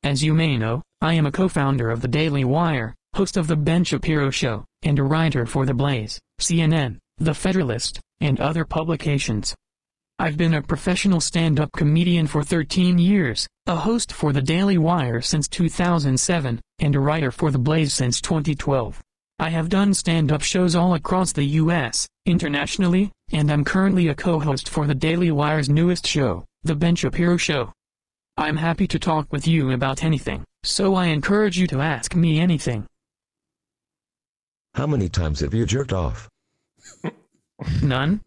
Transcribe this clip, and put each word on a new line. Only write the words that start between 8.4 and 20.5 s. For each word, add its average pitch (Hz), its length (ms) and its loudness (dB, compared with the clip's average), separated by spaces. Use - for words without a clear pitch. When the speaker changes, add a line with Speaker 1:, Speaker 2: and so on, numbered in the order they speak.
Speaker 1:
other 156 240 -2
publications. 143 920 -4
I've 151 200 -4
been 165 160 2
a 147 80 0
professional 175 580 0
stand-up 151 520 0
comedian 165 540 2
for 143 160 -2
thirteen 180 540 2
years, 175 500 2
a 170 100 0
host 220 340 -2
for 151 220 0
The 143 80 2
Daily 180 380 2
Wire 151 420 0
since 147 280 -2
two 170 200 0
thousand 160 500 2
seven, 135 440 -2
and 147 180 2
a 139 40 2
writer 147 300 0
for 156 200 -2
The 135 80 0
Blaze 151 340 2
since 123 300 -2
twenty 156 320 -2
twelve. 131 440 -2
I 160 120 -2
have 165 180 -2
done 202 240 2
stand-up 156 500 0
shows 180 340 2